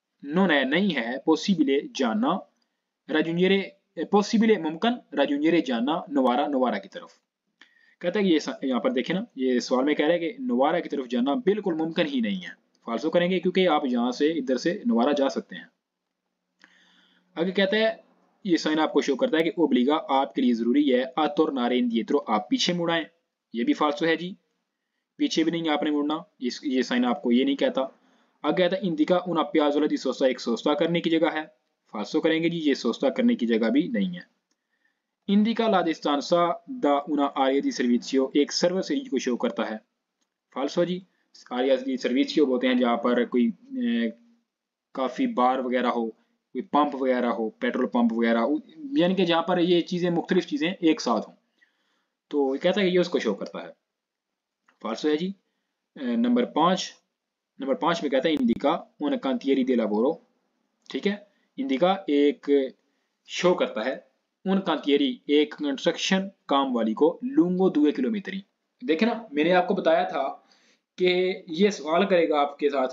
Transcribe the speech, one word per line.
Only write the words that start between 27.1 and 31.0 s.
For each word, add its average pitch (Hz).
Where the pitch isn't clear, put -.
ये 127
नहीं 139
कहता। 135
आगे 165
कहता 175
है, 190
indica 175
una 160
piazzola 147
di 143
sosta, 131
एक 131
सोस्ता 123
करने 160